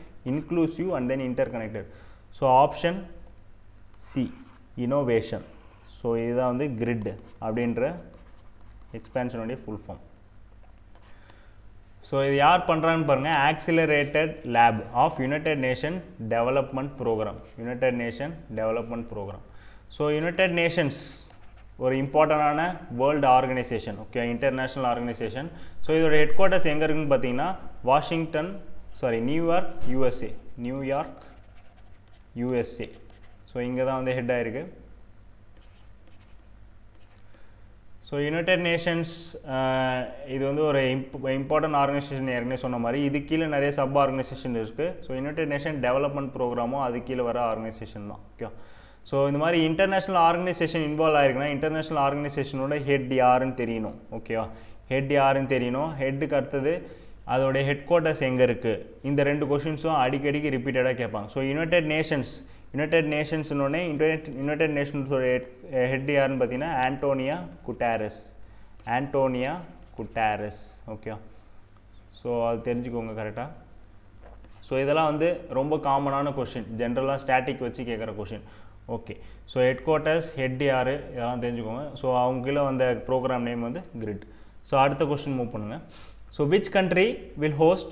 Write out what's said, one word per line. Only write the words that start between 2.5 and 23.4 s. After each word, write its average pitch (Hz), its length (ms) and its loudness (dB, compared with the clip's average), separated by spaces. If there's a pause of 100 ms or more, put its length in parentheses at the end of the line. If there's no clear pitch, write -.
option 170 300 -2 (1200)
C, 127 160 -2 (480)
innovation. 120 600 0 (420)
So, - 340 -4
இதுதான் 123 400 0
வந்து 127 280 -2
grid 107 300 -2 (260)
அப்படின்ற 117 540 -2 (1000)
எக்ஸ்பான்ஷனுடைய 120 720 -6
full 107 240 -8
form. 95 120 -12 (2000)
So, 139 220 -2
இது 139 140 2
யார் 170 300 6
பண்றான்னு 165 380 2
பாருங்க. 139 240 2
Accelerated 156 1040 2 (100)
Lab 117 300 6 (200)
of 151 220 2
United 151 440 -2
Nation 139 400 -2 (280)
Development 131 600 0 (100)
Program. 110 360 -2 (260)
United 123 340 0
Nation 120 360 -4 (260)
Development 117 480 -2 (100)
Program. 98 240 -10 (500)
So, 151 220 -2
United 170 400 2
Nations 170 760 -2 (520)
ஒரு 127 200 0
இம்பார்ட்டன்டான 151 800 2 (140)
world 135 360 2
organization. 127 720 2